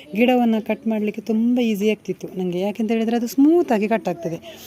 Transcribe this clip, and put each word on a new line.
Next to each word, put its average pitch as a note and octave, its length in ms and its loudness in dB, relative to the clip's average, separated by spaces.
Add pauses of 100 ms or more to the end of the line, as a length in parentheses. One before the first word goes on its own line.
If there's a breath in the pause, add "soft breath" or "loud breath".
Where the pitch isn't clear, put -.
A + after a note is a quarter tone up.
(160 loud breath)
ಗಿಡವನ್ನು A#3 500 2
ಕಟ್ G#3+ 200 -4
ಮಾಡಲಿಕ್ಕೆ G#3+ 360 -4
ತುಂಬ A#3 380 0
ಈಸಿ A3 300 0
ಆಗ್ತಿತ್ತು F#3+ 460 -6
ನನಗೆ, F3+ 240 -4
ಯಾಕೆಂತ G#3 300 -2
ಹೇಳಿದರೆ A3+ 260 0
ಅದು A#3+ 100 -2
ಸ್ಮೂತಾಗಿ C#4 640 4
ಕಟ್ G#3+ 200 0
ಆಗ್ತದೆ. E3+ 320 -6 (260 loud breath)